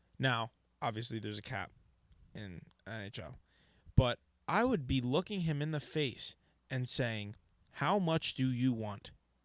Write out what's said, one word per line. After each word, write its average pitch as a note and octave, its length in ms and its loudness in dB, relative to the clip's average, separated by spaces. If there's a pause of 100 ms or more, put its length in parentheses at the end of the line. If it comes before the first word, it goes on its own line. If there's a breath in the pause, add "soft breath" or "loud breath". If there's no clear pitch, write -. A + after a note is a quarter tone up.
(200)
Now, A#2 320 2 (300)
obviously, A#2 380 -4
there's G#2 200 -6
a G2+ 40 -12
cap G2+ 280 -8 (640)
in F#2+ 260 -12 (260)
N A2 180 -8
H G2+ 140 -10
L. - 200 -12 (560 soft breath)
But B2 240 6 (280)
I G3 160 4
would A#3+ 240 2
be C3 140 2
looking E3+ 400 0
him D#3 200 0
in D3+ 100 -2
the D3+ 80 0
face - 560 -4 (340)
and B2+ 180 -2
saying, A2 480 -2 (360)
"How E3 260 2
much E3 380 2
do C3 160 2
you B2+ 220 4
want? G#2+ 380 -6 (340)